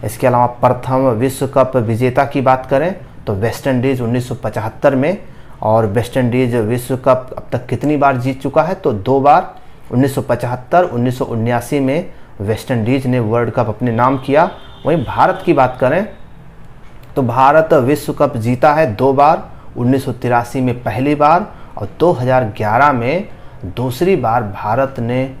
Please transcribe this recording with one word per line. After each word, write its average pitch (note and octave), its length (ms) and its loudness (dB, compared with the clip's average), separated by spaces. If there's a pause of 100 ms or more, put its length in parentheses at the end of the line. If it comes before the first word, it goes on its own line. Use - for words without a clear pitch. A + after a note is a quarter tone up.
इसके A#2+ 220 -2
अलावा B2 200 4 (140)
प्रथम B2+ 500 2
विश्व B2+ 380 -2
कप C3 300 2
विजेता B2 480 0
की C#3 160 -2
बात C3 240 2
करें D#3 280 0 (320)
तो G#2+ 80 -2
वेस्ट A2 320 -4
इंडीज B2+ 340 0
उन्नीस B2 280 -2
सौ C3 60 -6
पचहत्तर A#2 600 -2
में, D3+ 240 0 (440)
और A2 240 2
वेस्ट G#2+ 300 -2
इंडीज B2 400 0
विश्व B2 400 -2
कप B2+ 400 0
अब - 160 -12
तक B2 140 -6
कितनी D3 300 -2
बार C#3 200 2
जीत B2+ 260 -4
चुका D#3 200 0
है E3+ 140 -2
तो C#3+ 180 -2
दो B2 260 0
बार, D3 340 4 (380)
उन्नीस C3 220 2
सौ B2+ 80 -2
पचहत्तर, B2+ 600 0
उन्नीस B2 340 -2
सौ C3 80 -2
उन्यासी A#2+ 540 -2
में D3 300 -2 (300)
वेस्ट G#2 300 -4
इंडीज B2+ 360 0
ने B2+ 140 0
वर्ल्ड A#2 300 0
कप A#2 180 0
अपने A#2 240 -2
नाम B2+ 260 2
किया। C#3+ 320 2 (360)
वहीं D3+ 180 0
भारत B2+ 400 0
की F3 80 2
बात C3 280 2
करें D#3+ 260 0 (1120)
तो C#3+ 80 0
भारत C3+ 500 4
विश्व D3 380 2
कप C3 260 0
जीता B2 360 2
है D3+ 200 2
दो C3 180 2
बार, C#3+ 360 4 (280)
उन्नीस B2+ 280 2
सौ C3 100 -6
तिरासी A#2+ 460 -2
में B2 220 0
पहली B2+ 320 0
बार D#3 320 4 (320)
और G2+ 100 -8 (120)
दो E3 120 4
हज़ार B2+ 320 2 (120)
ग्यारह A#2 360 2
में C3+ 360 -2 (380)
दूसरी B2+ 500 0
बार A#2+ 280 0
भारत A2 560 -2
ने A#2+ 220 -2 (180)